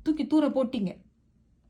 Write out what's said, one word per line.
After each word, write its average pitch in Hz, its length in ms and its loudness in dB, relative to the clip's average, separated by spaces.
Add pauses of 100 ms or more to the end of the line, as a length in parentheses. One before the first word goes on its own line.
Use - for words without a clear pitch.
தூக்கி 302 240 -2
தூர 302 200 4
போட்டீங்க. 233 480 -2 (760)